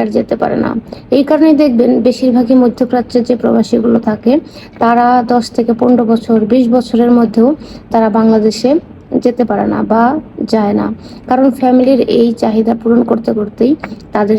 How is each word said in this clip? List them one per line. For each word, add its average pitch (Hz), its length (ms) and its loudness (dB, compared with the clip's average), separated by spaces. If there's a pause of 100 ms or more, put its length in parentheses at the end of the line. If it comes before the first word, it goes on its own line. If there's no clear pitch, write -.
আর 226 160 -2
যেতে 233 200 -4
পারে 226 280 -2
না। - 60 -4 (460)
এই 277 120 2
কারণেই 311 340 4
দেখবেন 240 280 2 (160)
বেশিরভাগই 254 560 0
মধ্যপ্রাচ্যের 240 680 -2
যে 247 140 0
প্রবাসীগুলো 226 560 0 (100)
থাকে 214 240 0 (500)
তারা 240 240 2 (260)
দশ 240 120 0 (120)
থেকে 233 240 0
পনেরো 247 320 2
বছর, 226 260 0 (140)
বিশ 262 120 4 (120)
বছরের 240 420 0
মধ্যেও 226 300 2 (420)
তারা 226 180 2 (100)
বাংলাদেশে 220 520 2 (540)
যেতে 247 260 0
পারে 208 220 -2
না - 60 -4 (120)
বা 226 140 2 (480)
যায় 208 280 0
না, 208 60 -4 (420)
কারণ 262 180 2 (120)
ফ্যামিলির 254 420 2 (180)
এই 233 100 4 (140)
চাহিদা 220 380 0
পূরণ 233 200 2 (100)
করতে 220 280 -2
করতেই 214 340 -2 (420)
তাদের 208 240 0